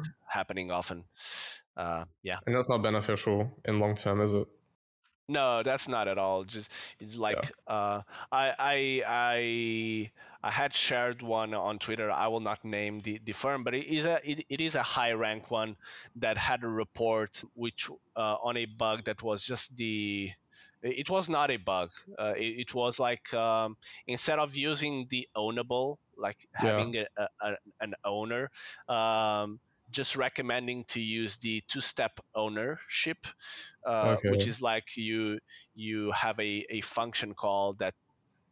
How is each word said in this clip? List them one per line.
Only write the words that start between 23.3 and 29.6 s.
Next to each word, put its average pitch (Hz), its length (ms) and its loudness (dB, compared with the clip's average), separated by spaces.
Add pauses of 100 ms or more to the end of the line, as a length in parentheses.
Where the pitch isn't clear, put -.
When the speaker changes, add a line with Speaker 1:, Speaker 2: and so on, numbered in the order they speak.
Speaker 1:
um, 113 440 2 (320)
instead 156 320 2
of 143 160 0
using 143 540 0
the 123 260 -4
ownable, 123 600 0 (180)
like, 101 320 -6 (120)
Speaker 2:
Yeah. 113 100 4
Speaker 1:
having 113 260 2
a, 110 100 -2 (100)
a, 104 120 0 (120)
a, 104 160 -2 (240)
an 104 140 -6 (100)
owner, 110 460 -2 (380)
um, 110 720 2 (320)